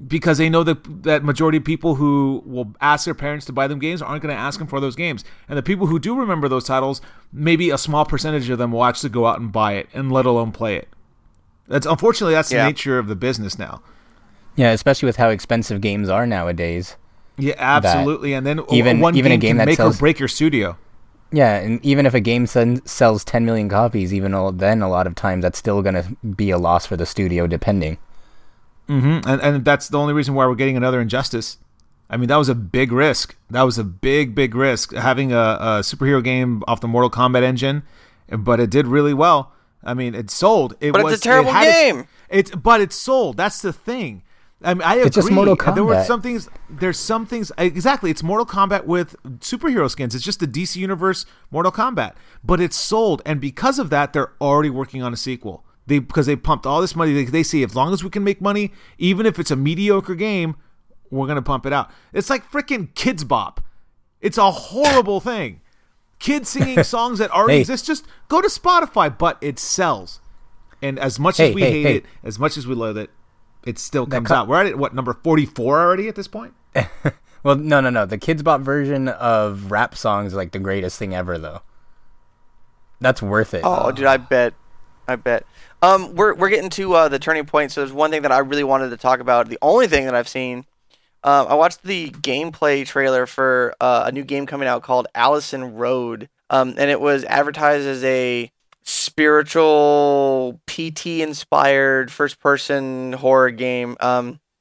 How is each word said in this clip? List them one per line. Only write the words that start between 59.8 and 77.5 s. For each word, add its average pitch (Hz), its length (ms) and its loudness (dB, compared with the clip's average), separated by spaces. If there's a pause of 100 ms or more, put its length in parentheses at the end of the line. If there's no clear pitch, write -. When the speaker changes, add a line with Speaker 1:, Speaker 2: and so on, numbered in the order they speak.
Speaker 1:
game, 180 400 -4 (560)
we're 135 160 -4
gonna 143 140 -4
pump 135 240 -4
it 139 80 -4
out." 139 180 -2 (220)
It's 196 160 -4
like 269 200 -4
frickin' 269 460 -6
Kids 156 300 -2
Bop. 110 340 -4 (640)
It's - 160 -4
a 196 120 4
horrible 233 680 2
<laughs> 240 120 -4
thing. 147 280 -8 (600)
Kids 285 280 -2
singing 262 360 -2
Speaker 3:
<laughs> - 20 0
Speaker 1:
songs 233 340 -2
that 214 120 -2
already 175 240 4
Speaker 3:
Hey. 143 40 6
Speaker 1:
exist. 247 260 -2
Just 311 200 -6 (240)
go 320 100 2
to 392 80 2
Spotify, 277 720 0
but 170 240 0
it 139 180 -6
sells. 131 640 -4 (600)
And 135 180 -6
as 135 200 -4
much 175 220 0
as 151 80 6
Speaker 3:
Hey, 104 40 0
Speaker 1:
we 196 80 -2
Speaker 3:
hey, 127 100 4
Speaker 1:
hate 151 140 -2
Speaker 3:
hey. 143 120 2
Speaker 1:
it, - 80 -8 (180)
as 104 160 -12
much 151 160 -2
as 135 100 -10
we 127 100 -6
love 110 200 -6
it, 107 140 -10 (560)
it 120 120 -8
still 131 280 -4
Speaker 3:
That 131 140 -4
Speaker 1:
comes 113 100 -4
Speaker 3:
co- 165 60 4
Speaker 1:
out. 110 120 0
We're 170 180 2
at, 156 120 -4
what, 139 180 -4
number 123 260 -4
forty-four 147 600 2
already 185 260 2
at 208 80 -10
this 202 140 -12
point? 226 240 -16 (220)
Speaker 3:
<laughs> 113 80 2 (600)
Well, 139 140 4